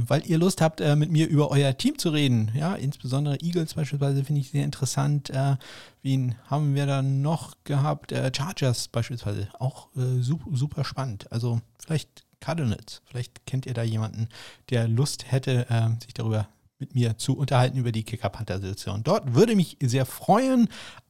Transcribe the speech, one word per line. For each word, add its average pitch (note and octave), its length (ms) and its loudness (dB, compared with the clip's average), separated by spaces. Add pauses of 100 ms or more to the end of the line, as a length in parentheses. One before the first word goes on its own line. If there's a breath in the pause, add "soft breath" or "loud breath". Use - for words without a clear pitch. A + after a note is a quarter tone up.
weil C#3+ 200 2
ihr E3+ 100 2
Lust F3 240 2
habt, D#3+ 220 2
äh, D3 120 4
mit D3+ 160 2
mir D#3+ 160 4
über D3 240 4
euer C#3 280 4
Team D4 200 2
zu F3 120 0
reden, B2+ 440 2
ja, D#3 200 0
insbesondere C#3 680 -2
Eagles E3+ 320 -2
beispielsweise C#3 500 0
finde C#3+ 200 0
ich B2+ 80 -8
sehr C#3+ 140 0
interessant. C#3+ 640 0
Äh, C3+ 260 2 (460 loud breath)
wen C3 320 0 (100)
haben C#3+ 300 0
wir C#3+ 100 2
da C#3 160 0
noch C#3 540 0 (100)
gehabt? D3 480 -2
Äh, B2+ 240 0
Chargers C#3 520 -2
beispielsweise, G#2 600 -4 (100)
auch, - 380 -6
äh, B2+ 240 0
sup-, C#3 320 -2
super C#3+ 320 -2
spannend. B2+ 480 -8
Also A#2 300 -2 (160)
vielleicht - 480 -6 (120)
Cardinals, D#3 680 -4
vielleicht - 400 -12
kennt C3 180 -4
ihr B2+ 80 -8
da A2+ 100 -2
jemanden, A2 460 -2 (400 loud breath)
der A#2 200 2
Lust A#2 440 0
hätte, C3 380 0
äh, A2+ 180 2 (160)
sich - 80 -20
darüber A2 360 -2 (300)
mit - 160 -12
mir A#2 220 2
zu - 180 -2
unterhalten, C3 440 2
über A#2+ 140 0
die A2 120 -2
Kicker-Panther-Situation. G2 1000 -6
Dort D#3 300 0
würde A3 220 4
mich F3+ 240 0
sehr C3 240 2
freuen. A#3+ 640 4 (420 loud breath)